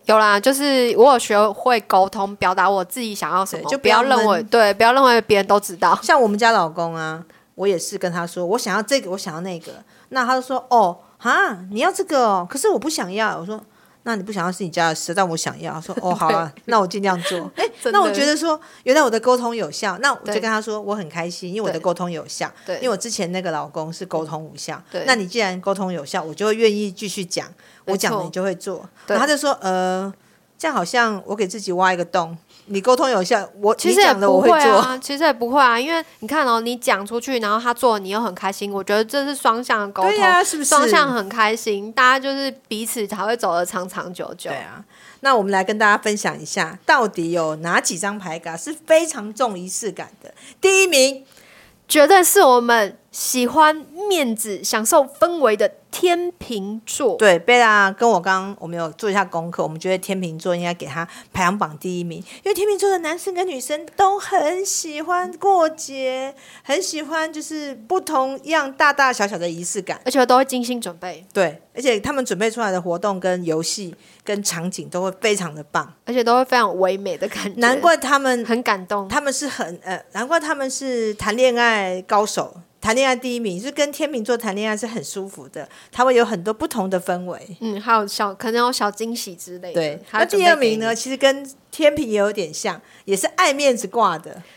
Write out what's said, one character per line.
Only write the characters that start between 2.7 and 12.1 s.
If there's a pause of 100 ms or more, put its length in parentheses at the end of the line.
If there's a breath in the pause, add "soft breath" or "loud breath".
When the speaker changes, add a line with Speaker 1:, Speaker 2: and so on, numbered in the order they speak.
Speaker 1:
自
己
想
要
什
么，
Speaker 2:
对，
就
Speaker 1:
不
要
认
为，
Speaker 2:
不
要
闷。
Speaker 1:
对，
不
要
认
为
别
人
都
知
道。
Speaker 2:
像
我
们
家
老
公
啊， (300 soft breath)
我
也
是
跟
他
说
，“我
想
要
这
个，
我
想
要
那
个。” (380 soft breath)
那
他
就
说
，“哦， (180 soft breath)
哈， (140)
你
要
这
个